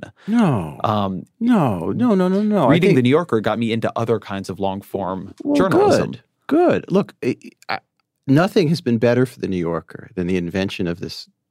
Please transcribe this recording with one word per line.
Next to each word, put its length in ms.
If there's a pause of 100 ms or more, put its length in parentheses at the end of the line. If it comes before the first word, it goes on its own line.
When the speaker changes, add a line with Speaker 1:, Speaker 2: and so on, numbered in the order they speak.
(280)
Speaker 1:
No. 560
Speaker 2:
Um, 420 (140)
Speaker 1:
No, 520
no, 240
no, 120
no, 140
no. 260
I 40
Speaker 2:
reading 180
Speaker 1:
think 80
Speaker 2:
The 60
New 60
Yorker 300
got 200
me 120
into 240
other 240
kinds 300
of 100
long 220
form 600
Speaker 1:
Well, 120
Speaker 2:
journalism. 560
Speaker 1:
good, 120 (240)
good. 440
Look, 220 (100)
I, 140 (320)
I, 100 (460)
nothing 440
has 120
been 160
better 300
for 120
The 80
New 100
Yorker 580
than 100
the 120
invention 500
of 140
this 280 (220)